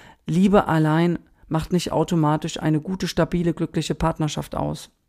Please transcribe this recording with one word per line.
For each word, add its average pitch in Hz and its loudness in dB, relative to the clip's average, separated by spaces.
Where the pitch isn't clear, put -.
Liebe 185 4
allein 160 2
macht 160 -4
nicht 180 0
automatisch 156 0
eine 156 0
gute, 185 -6
stabile, 170 0
glückliche 160 -4
Partnerschaft 156 -4
aus. 151 -6